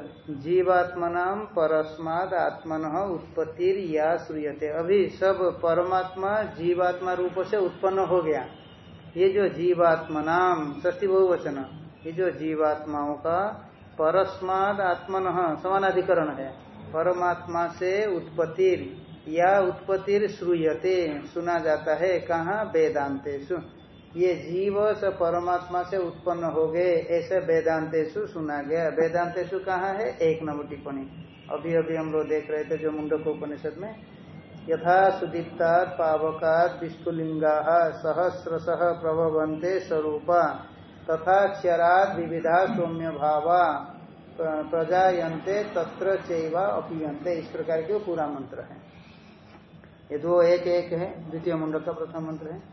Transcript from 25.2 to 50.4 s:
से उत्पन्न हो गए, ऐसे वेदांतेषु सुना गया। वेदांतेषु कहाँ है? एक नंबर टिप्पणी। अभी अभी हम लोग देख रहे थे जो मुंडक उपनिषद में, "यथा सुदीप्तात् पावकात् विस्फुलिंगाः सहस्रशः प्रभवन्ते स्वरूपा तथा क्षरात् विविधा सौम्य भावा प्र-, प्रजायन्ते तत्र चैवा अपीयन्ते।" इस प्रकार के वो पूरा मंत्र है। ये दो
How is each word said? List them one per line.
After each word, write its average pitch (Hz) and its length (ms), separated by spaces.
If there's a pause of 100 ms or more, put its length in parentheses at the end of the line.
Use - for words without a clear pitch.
से 175 140
उत्पन्न 170 460
हो 160 240
गए, 170 420
ऐसे 170 300
वेदांतेषु 160 880
सुना 151 340
गया। 160 260
वेदांतेषु 170 720
कहाँ 185 200
है? 196 380
एक 160 260
नंबर 147 240
टिप्पणी। 135 560 (280)
अभी 156 220
अभी 160 220
हम 156 160
लोग 151 160
देख 151 240
रहे 151 120
थे 160 140
जो 156 140
मुंडक 156 360
उपनिषद 151 500
में, 208 180 (720)
"यथा 175 400
सुदीप्तात् 170 800
पावकात् 160 920
विस्फुलिंगाः 160 1080
सहस्रशः 165 840
प्रभवन्ते 160 1040
स्वरूपा 156 840 (440)
तथा 185 380
क्षरात् 175 680
विविधा 165 500
सौम्य 165 440
भावा 151 840 (440)
प्र-, 165 80
प्रजायन्ते 165 1160
तत्र 180 520
चैवा 165 460
अपीयन्ते।" 165 720
इस 160 140
प्रकार 160 340
के 170 120
वो 208 60
पूरा 165 280
मंत्र 135 340
है। - 160 (1300)
ये 147 60
दो 175 240